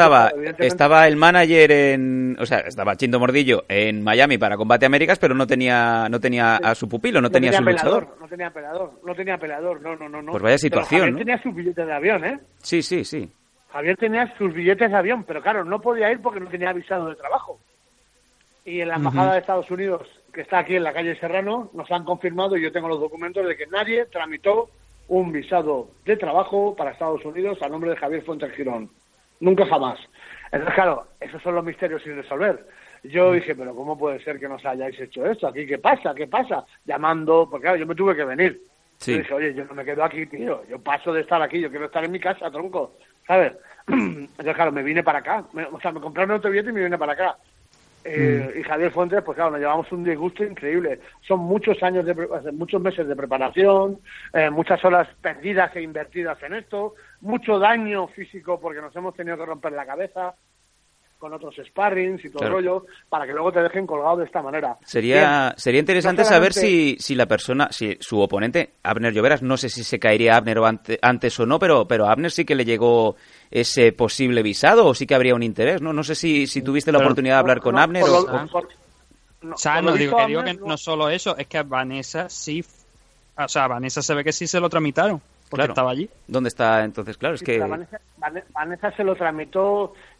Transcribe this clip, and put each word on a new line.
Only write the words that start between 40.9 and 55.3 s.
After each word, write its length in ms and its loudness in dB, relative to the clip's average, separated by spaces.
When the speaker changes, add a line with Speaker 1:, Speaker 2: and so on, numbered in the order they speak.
Speaker 2:
de 120 -2
estar 180 0
aquí, 180 -4
yo 120 -6
quiero 160 -10
estar 180 -6
en 80 -6
mi 80 -8
casa, 300 -6
tronco", 460 -8
¿sabes? 280 2
<clears throat> 180 -20
Entonces, 640 -4
claro, 180 0
me 100 -6
vine 200 -2
para 180 0
acá. 220 -6
Me, 100 -8
o 160 -14
sea, 100 -6
me 120 -12
compraron 340 -2
otro 140 -2
billete 180 -2
y 60 -8
me 100 -2
vine 140 -4
para 160 -4
acá. 240 -4
Eh, 500 -2
Speaker 3:
Mm. 60 -8
Speaker 2:
y 20 -8
Javier 300 -2
Fuentes, 300 -2
pues 120 -8
claro, 160 0
nos 100 -6
llevamos 320 -2
un 120 -8
disgusto 400 -4
increíble. 560 -4
Son 140 0
muchos 420 0
años 240 0
de 80 0
pre-, 140 -8
muchos 280 -4
meses 260 -4
de 100 -4
preparación, 800 2
eh, 180 2
muchas 340 0
horas 240 4
perdidas 560 -2